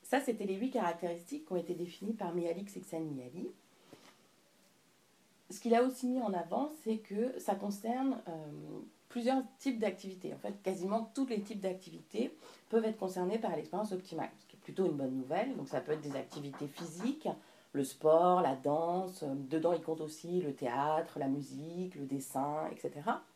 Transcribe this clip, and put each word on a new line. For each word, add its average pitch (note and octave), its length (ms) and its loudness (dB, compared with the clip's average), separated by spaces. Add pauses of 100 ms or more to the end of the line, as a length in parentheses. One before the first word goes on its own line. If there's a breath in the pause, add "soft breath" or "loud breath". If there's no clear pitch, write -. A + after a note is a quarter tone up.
Ça, B3+ 160 2
c'était G#3+ 260 -2
les F#3+ 100 0
huit B3 160 0
caractéristiques F3 720 -2
qui - 80 -4
ont F3+ 40 2
été E3+ 180 -2
définies F3+ 380 -4
par F3 200 -2
Mihaly F3 320 0
Csikszentmihalyi. D#3+ 840 -6 (2000 loud breath)
Ce - 80 -10
qu'il A3+ 160 6
a A#3+ 80 8
aussi B3+ 240 0
mis B3+ 120 2
en G#3 140 0
avant, F3+ 380 0 (120)
c'est A3 140 0
que A3 420 -2
ça G#3 140 2
concerne, A3+ 720 0
euh, F3 40 -6 (760)
plusieurs B3 360 2 (160)
types B3+ 180 0
d'activités. F#3+ 560 -2
En C#3 60 -12
fait, G3+ 240 -6
quasiment G3 500 0
tous C4+ 140 2
les G#3+ 140 0
types G3+ 180 -6
d'activités F#3 760 -4 (340 loud breath)
peuvent A3 160 6
être A3 120 0
concernés F#3 400 0
par G#3 180 0
l'expérience G3+ 360 -2
optimale, F3+ 480 -6
ce - 80 -20
qui - 80 -20
est - 40 -20
plutôt - 280 0
une D3+ 100 2
bonne C3 180 0
nouvelle. F3 400 0
Donc, C#3 140 -6
ça C#3+ 100 -2
peut D3 120 -4
être D#3 100 0
des C#3+ 140 -6
activités C#3+ 520 -6
physiques, E3+ 640 -4 (440 loud breath)
le C#3 100 2
sport, E3+ 580 8
la C3+ 140 4
danse. E3+ 680 0
Dedans, D3 500 2
il D#3+ 100 2
compte D#3 180 -2
aussi E3 400 -2
le C#3+ 140 -2
théâtre, D3 640 2
la C3+ 80 2
musique, D3 680 -2
le C#3+ 120 -6
dessin, C#3 680 0
et - 60 -10
cetera. - 440 -2 (140)